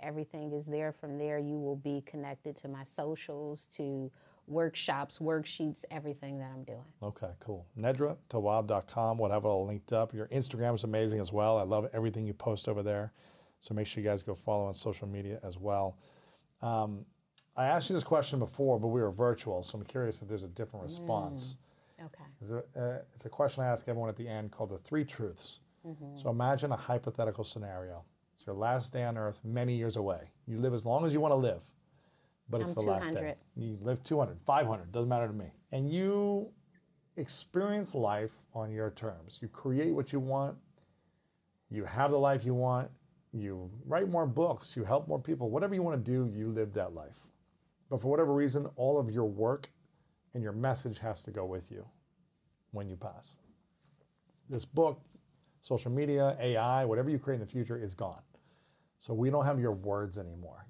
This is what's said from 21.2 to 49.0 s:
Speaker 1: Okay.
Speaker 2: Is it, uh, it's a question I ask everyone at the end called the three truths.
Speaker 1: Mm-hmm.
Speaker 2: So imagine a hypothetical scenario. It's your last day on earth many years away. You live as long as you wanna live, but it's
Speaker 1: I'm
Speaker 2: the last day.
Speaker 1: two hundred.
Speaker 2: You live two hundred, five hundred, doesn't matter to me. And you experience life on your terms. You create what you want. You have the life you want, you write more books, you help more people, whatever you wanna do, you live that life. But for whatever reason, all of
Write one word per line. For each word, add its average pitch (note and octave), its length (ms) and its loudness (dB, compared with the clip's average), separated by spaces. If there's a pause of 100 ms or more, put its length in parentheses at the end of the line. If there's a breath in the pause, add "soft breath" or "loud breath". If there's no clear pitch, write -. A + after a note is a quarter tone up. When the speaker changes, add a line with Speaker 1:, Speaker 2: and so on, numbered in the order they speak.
Speaker 1:
Okay. D#3 200 -18 (180)
Speaker 2:
Is G#2 80 -10
it, A#2+ 260 -6
uh, B2 220 -2 (160)
it's - 120 -14
a - 20 -8
question C#3 340 2
I B2+ 60 2
ask A#2+ 200 0
everyone A#2 200 0
at G#2+ 80 -4
the A#2 100 -8
end G#2+ 240 -6
called G#2+ 200 -6
the F#2+ 80 -8
three D3+ 260 0
truths. - 560 -8 (260)
Speaker 1:
Mm-hmm. D3 300 -12
Speaker 2:
So C#3 140 -2
imagine B2+ 420 2
a A2+ 40 0
hypothetical A2+ 680 0
scenario. F#2 580 -6 (340)
It's - 80 -20
your G2 120 -6
last B2 360 2
day B2 120 0
on A#2 120 0
earth G#2+ 280 -2
many B2 320 0
years A2+ 180 0
away. G2 380 -2 (160)
You A2+ 100 -4
live B2 160 2
as A2 100 -2
long C3+ 220 4
as D3+ 80 2
you D3+ 60 4
wanna D3 160 6
live, A2 280 2 (840 soft breath)
but A#2 100 2
it's F3 100 0
Speaker 1:
I'm A2+ 140 0
Speaker 2:
the G2+ 60 2
last F#2+ 160 0
day. D#3+ 60 -2
Speaker 1:
two - 60 -2
hundred. - 180 -4 (180)
Speaker 2:
You A2+ 260 -4
live B2+ 220 0
two D#3 160 2
hundred, F#2 260 0
five C#3+ 220 6
hundred, F#2+ 240 -2
doesn't A#2+ 180 0
matter A#2+ 200 2
to G#2 40 -4
me. G#2 200 -6 (180)
And C3+ 180 0
you G3+ 640 2 (640)
experience G3 800 0
life G#2+ 580 0
on A2 200 -4
your G#2+ 180 0
terms. F#2+ 500 -8
You A#2 80 -8
create D3 460 0
what C#3+ 180 -2
you C#3 80 0
want. C3+ 380 -2 (1120 soft breath)
You G#2+ 140 -4
have B2 260 2
the C#3+ 80 6
life C3+ 260 4
you B2+ 100 2
want, B2+ 360 2 (440)
you F#2+ 360 -6 (140)
write E3 240 2
more E3+ 180 4
books, C#3 500 0
you A#2 80 0
help C#3+ 240 2
more D#3 120 0
people, B2+ 300 -2
whatever F#3+ 240 2
you F#3 80 2
wanna E3 140 2
do, B2 360 2
you G#2+ 160 -2
live A2 260 0
that F2+ 200 0
life. D2+ 380 -14 (580)
But C3 100 0
for B2 80 0
whatever D3+ 240 6
reason, C#3+ 340 4 (100)
all C3+ 220 4
of A#2+ 120 2